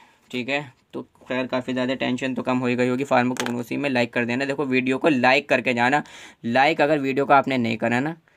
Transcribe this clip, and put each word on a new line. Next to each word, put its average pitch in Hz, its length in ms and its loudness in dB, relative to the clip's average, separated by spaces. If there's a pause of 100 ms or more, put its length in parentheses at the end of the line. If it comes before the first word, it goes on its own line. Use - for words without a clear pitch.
(320)
ठीक 123 180 -6
है। 139 240 -6 (200)
तो 131 80 -10 (260)
खैर 127 200 -4
काफ़ी 127 260 -4
ज़्यादा 127 220 -2
टेंशन 127 380 -4
तो 117 100 -6
कम 127 140 0
हो 127 100 -2
ही 123 80 0
गई 123 120 2
होगी 127 180 -2
फार्माकोग्नोसी 123 720 -2
में। 143 120 -2
लाइक 123 240 -2
कर 123 120 0
देना, 120 200 -2
देखो 139 220 -2
वीडियो 127 300 0
को 175 120 2
लाइक 131 400 2
करके 127 240 2
जाना, 127 300 2 (440)
लाइक 143 340 2
अगर 147 180 2
वीडियो 135 260 0
को 147 80 4
आपने 135 260 4
नहीं 113 180 0
करा 120 220 0
ना 156 160 -4 (220)